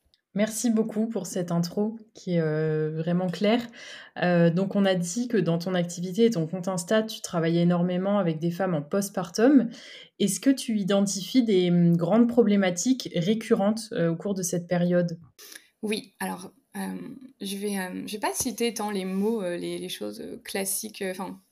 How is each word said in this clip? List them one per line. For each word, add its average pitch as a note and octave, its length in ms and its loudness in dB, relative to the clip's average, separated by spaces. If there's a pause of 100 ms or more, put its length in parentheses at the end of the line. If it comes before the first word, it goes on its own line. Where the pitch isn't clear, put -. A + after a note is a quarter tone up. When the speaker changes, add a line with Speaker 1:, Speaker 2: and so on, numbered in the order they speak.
(360)
Speaker 1:
Merci G#3+ 340 0
beaucoup A3 380 0
pour G3 180 -4
cette F3 260 -4
intro G#3 460 0 (160)
qui - 220 -4
est, E3+ 40 4
euh, D#3 520 0
vraiment F3 360 0
claire. G#3 380 0 (560)
Euh, E3+ 300 6
donc, F#3+ 240 0
on G3+ 100 4
a F#3+ 80 4
dit F#3 340 -2
que A3+ 100 2
dans E3 200 2
ton F#3 160 -4
activité F3+ 520 0
et A3+ 40 6
ton E3+ 160 -2
compte F3+ 220 -6
Insta, F#3+ 340 0
tu A3 200 -6
travaillais E3+ 420 0
énormément F3+ 560 2
avec E3 180 0
des E3+ 140 -2
femmes F#3 240 -2
en C#3+ 80 -2
postpartum. G3+ 840 2 (500)
Est-ce G3+ 200 0
que C#4 120 2
tu A#3+ 260 -2
identifies G3 640 0
des, F#3 300 4
hum, E3+ 260 6
grandes G#3 300 4
problématiques G#3 880 2
récurrentes, G#3 800 0
euh, E3 180 2
au E3 40 -2
cours G3 200 -4
de F#3+ 80 -6
cette F3 240 -4
période ? F3 500 2 (640)
Speaker 2:
Oui, G#3+ 380 -6
alors, F#3 320 -8 (240)
euh, G2 60 -8 (600)
je G3 160 -8
vais, G3+ 220 -4
euh, F#3 260 -8
je F#3 60 -12
vais G#3+ 80 -8
pas E4+ 140 -2
citer A#3 420 -4
tant G#3 160 -6
les F#3+ 140 -4
mots, G3+ 360 -2
euh, F3 160 -4
les, F3 220 -6
les F3+ 100 -8
choses, G#3 320 -10
euh, - 220 -12
classiques, G3 580 -6
euh, D#3+ 100 -4
enfin, F#3+ 300 -10 (100)